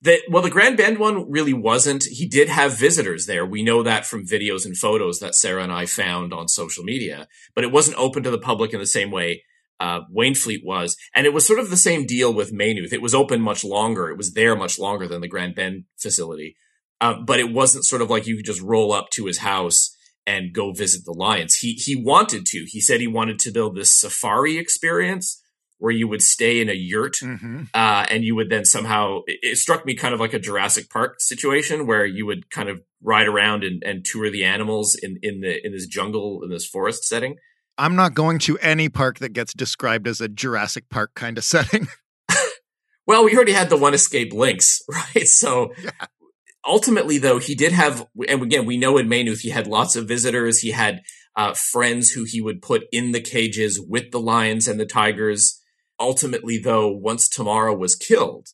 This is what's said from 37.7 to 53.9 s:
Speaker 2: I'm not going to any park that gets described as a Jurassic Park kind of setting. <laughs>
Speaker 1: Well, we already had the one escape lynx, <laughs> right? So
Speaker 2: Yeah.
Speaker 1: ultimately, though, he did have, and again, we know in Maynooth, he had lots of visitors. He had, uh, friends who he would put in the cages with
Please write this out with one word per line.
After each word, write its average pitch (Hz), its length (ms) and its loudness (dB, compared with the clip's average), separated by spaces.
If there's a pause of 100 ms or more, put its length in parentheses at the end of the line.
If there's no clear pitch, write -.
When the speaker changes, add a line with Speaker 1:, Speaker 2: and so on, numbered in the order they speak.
Speaker 2:
I'm 156 180 0
not 180 200 4
going 160 240 2
to 147 220 0
any 156 280 2
park 131 300 0
that 120 160 -8
gets 117 180 -6
described 117 560 -2
as 117 140 -4
a 113 80 -4
Jurassic 107 580 -4
Park 107 260 -4
kind 117 220 -8
of 110 80 -6
setting. 165 440 2 (420)
<laughs> - 60 4 (680)
Speaker 1:
Well, 220 180 8
we 220 120 6
already 233 160 8
had 185 180 2
the 165 60 6
one 143 180 4
escape 123 380 2
lynx, 104 520 2
<laughs> - 40 -20
right? - 400 0
So 127 440 2 (100)
Speaker 2:
Yeah. - 80 -10 (760)
Speaker 1:
ultimately, 190 540 2
though, 127 200 4
he 147 160 -4
did 151 180 2
have, 147 340 2 (220)
and 131 140 0
again, 120 240 0
we 123 100 -2
know 131 220 4
in 117 100 2
Maynooth, 117 340 0
he 117 80 -6
had 107 160 -4
lots 107 300 0
of 113 120 -6
visitors. 117 520 0
He 113 120 -4
had, 104 300 -2 (340)
uh, 104 180 0
friends 120 580 0
who 120 120 -6
he 113 160 -6
would 107 220 -6
put 113 280 0
in 120 220 -2
the 120 80 0
cages 110 600 0
with 101 300 -4